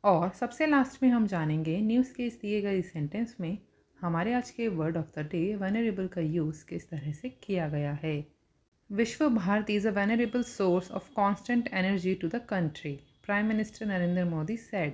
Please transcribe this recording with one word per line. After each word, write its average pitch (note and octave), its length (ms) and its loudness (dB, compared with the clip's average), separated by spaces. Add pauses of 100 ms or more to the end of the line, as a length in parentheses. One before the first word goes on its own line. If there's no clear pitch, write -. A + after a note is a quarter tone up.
और F#3 260 4
सबसे B3 360 -2
लास्ट C#4 360 4
में C4 80 8
हम A#3 160 4
जानेंगे D#3+ 540 0
न्यूज़ A#3 340 2
के B3 120 -4
इस A#3 140 -8
दिए G#3 200 -2
गए G3 220 0
सेंटेंस F3+ 580 -4
में F3+ 180 -4 (420)
हमारे F3 340 0
आज B3 160 -2
के A#3 180 -4
word E3 240 0
of D#3+ 120 -2
the D3+ 220 -8
day F#3 300 -2
वल्नरेबल G3 520 0
का F3+ 120 -4
यूज़ D#3 460 -2
किस - 240 -10
तरह D3 220 -6
से D3+ 160 -8
किया F#3 400 -4
गया D3 240 -2
है। D3 340 -4 (680)
"विश्व A#3 380 0
भारती G#3 500 2
is G3+ 60 0
a G#3+ 80 2
venerable A3+ 540 2 (120)
source F#3 280 2
of - 140 -6 (160)
constant G#3 440 2
energy F#3+ 540 0
to - 80 -6
the E3+ 160 -2
country," D#3 560 -4 (300)
Prime G#3 260 2
Minister G#3+ 300 -2
Narendra F3+ 480 0
Modi E3 260 -2
said। F#3 380 -4